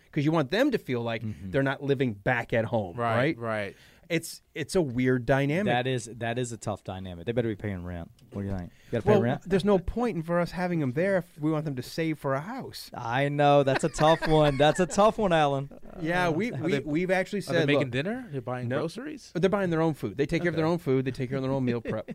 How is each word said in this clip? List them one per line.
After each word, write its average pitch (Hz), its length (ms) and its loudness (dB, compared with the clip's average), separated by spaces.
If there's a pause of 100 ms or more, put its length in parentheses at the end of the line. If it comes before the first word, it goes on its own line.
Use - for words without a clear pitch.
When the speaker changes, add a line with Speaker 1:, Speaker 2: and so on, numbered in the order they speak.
(120)
Speaker 1:
'Cause 147 120 0
you 156 80 2
want 156 180 2
them 254 220 2
to 208 60 0
feel 123 240 -4
like 117 200 -6
Speaker 2:
Mm-hmm. 95 280 -8
Speaker 1:
they're 135 120 2
not 135 200 -2
living 135 320 0
back 120 380 -2
at 113 140 2
home, 101 300 -2
Speaker 3:
Right, 117 200 0
Speaker 1:
right? 127 220 0
Speaker 3:
right. 107 380 -4 (320)
Speaker 1:
It's, - 340 -6 (120)
it's 156 200 -6
a 185 80 4
weird 127 420 0
dynamic. 139 480 2
Speaker 2:
That 123 140 0
is, 127 320 -4
that 117 200 -4
is 123 140 -4
a 110 60 -8
tough - 260 -6
dynamic. 92 400 -10
They 117 80 -2
better 117 160 0
be 107 80 -2
paying 98 260 -6
rent. 87 280 -8 (220)
What 101 100 -6
do 98 60 -6
you 98 80 -4
think? 87 140 -8
You - 220 -20
gotta 117 120 -2
pay 196 80 6
Speaker 1:
Well, 202 100 6
Speaker 2:
rent? 131 240 0
Speaker 1:
there's 185 180 2
no 202 140 6
point 220 400 -2
in 160 40 -2
for 170 160 0
us 170 120 0
having 180 300 -2
them 135 120 0
there 185 260 0
if - 220 -8
we 151 100 0
want 151 140 0
them 147 120 -6
to 123 60 -6
save 160 360 -4
for 135 160 -2
a 135 60 -2
house. 202 520 -10
Speaker 2:
I 123 380 -2
know. 143 320 6
That's 135 220 2
a 165 40 2
tough 156 400 4
one. 151 300 4
That's 151 220 4
a 180 60 2
tough 202 300 4
one, 202 160 2
Alan. 139 380 2 (300)
Speaker 1:
Yeah, 175 280 0
we, 180 240 0
Speaker 3:
Are 147 60 -6
Speaker 1:
we, 156 140 -2
Speaker 3:
they, 208 80 2
Speaker 1:
we've 160 300 0
actually 185 280 0
Speaker 3:
are 180 40 -2
they 165 180 0
Speaker 1:
said, 156 60 2
Speaker 3:
making 143 180 4
Speaker 1:
"Look," 131 80 -4
Speaker 3:
dinner? 208 380 -4
They're 139 120 -6
buying 123 260 -6
Speaker 1:
No. 127 120 -2
Speaker 3:
groceries? 247 540 -8
Speaker 1:
They're 180 140 4
buying 196 220 0
their 160 100 2
own 160 140 2
food. 104 240 -6
They 147 80 0
take 160 160 -2
care 170 80 0
of 156 60 -4
their 160 100 2
Speaker 3:
Okay. 165 60 2
Speaker 1:
own 175 60 0
food. 135 280 0
They 135 40 -2
take 123 200 -6
care 135 80 -4
of 135 40 -4
their 131 100 -2
own 135 120 0
meal 120 160 0
prep. 113 340 -6